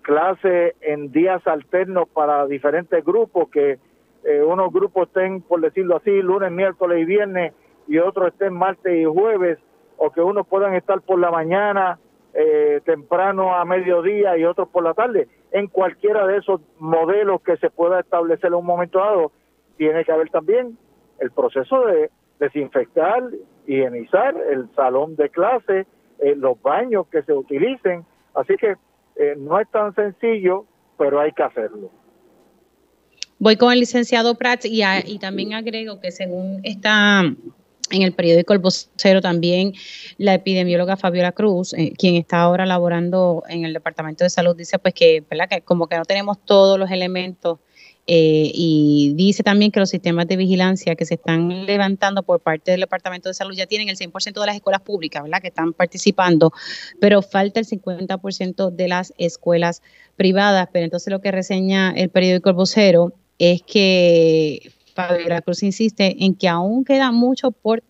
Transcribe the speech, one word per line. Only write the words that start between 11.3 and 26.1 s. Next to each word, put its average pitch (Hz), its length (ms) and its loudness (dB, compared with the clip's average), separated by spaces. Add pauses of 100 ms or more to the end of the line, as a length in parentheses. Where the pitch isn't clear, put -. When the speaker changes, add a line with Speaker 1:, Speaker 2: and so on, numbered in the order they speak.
Speaker 1:
mañana, 185 720 -2 (340)
eh, 151 500 2
temprano 185 680 0
a 175 100 0
mediodía 180 760 0
y 160 60 0
otros 175 240 -2
por 175 140 -2
la 165 120 0
tarde. 214 340 -2 (220)
En 202 160 -4
cualquiera 196 600 -2
de 196 120 0
esos 190 240 -4 (160)
modelos 165 640 0
que 170 160 -2
se 170 100 -2
pueda 175 320 0
establecer 170 480 -2
en 175 60 -2
un 175 100 -2
momento 175 360 -2
dado, 190 320 0 (440)
tiene 156 260 0
que 160 100 -2
haber 160 180 0
también 226 480 -2 (400)
el 131 120 -6
proceso 131 540 -2
de 160 260 2 (280)
desinfectar, 147 840 -2 (440)
higienizar 135 680 0 (160)
el 131 240 -2
salón 135 400 0
de 147 140 0
clase, 190 580 -2 (340)